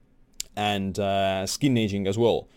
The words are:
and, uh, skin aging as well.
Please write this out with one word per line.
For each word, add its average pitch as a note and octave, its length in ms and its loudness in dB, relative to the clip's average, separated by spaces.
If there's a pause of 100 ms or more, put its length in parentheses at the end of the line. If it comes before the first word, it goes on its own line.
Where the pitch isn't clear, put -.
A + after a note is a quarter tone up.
(560)
and, G2+ 440 -2
uh, G2 480 0
skin C3+ 320 0
aging G2+ 260 0
as G2 100 0
well. A2 420 2